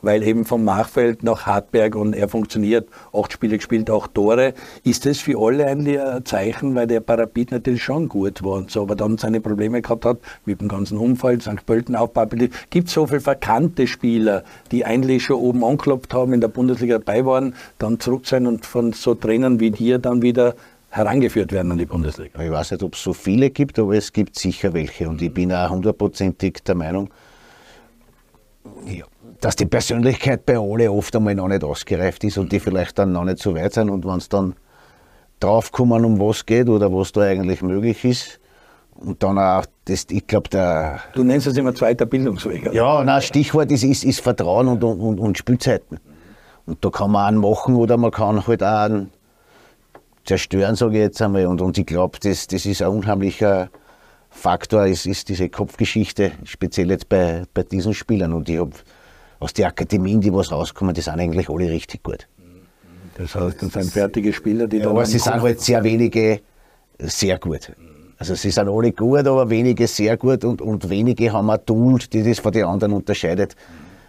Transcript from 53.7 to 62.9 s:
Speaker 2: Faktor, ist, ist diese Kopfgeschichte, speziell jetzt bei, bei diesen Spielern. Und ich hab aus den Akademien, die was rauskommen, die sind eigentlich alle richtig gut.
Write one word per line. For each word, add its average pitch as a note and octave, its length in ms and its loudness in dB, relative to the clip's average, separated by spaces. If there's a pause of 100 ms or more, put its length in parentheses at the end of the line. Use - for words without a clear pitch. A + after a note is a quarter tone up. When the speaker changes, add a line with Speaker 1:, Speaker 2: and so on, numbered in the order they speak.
Speaker 2:
Faktor, F#2+ 560 0
ist, F#2 220 0
ist G2 240 -6
diese F2+ 180 -2
Kopfgeschichte, G2+ 840 -2 (120)
speziell F2+ 460 -2
jetzt F#2 180 -2
bei, F2+ 360 2 (100)
bei F#2+ 80 -2
diesen G2 320 -2
Spielern. F2+ 400 -2
Und E2 160 -4
ich E2 80 0
hab E2+ 140 -4 (680)
aus - 160 -10
den G2 100 2
Akademien, F#2+ 560 0
die G2+ 140 2
was F#2 180 0
rauskommen, E2 400 -2
die D#2+ 80 -4
sind D#2+ 180 -4
eigentlich F2 300 -2
alle E2+ 220 -2
richtig - 320 -8
gut. - 260 -10 (880)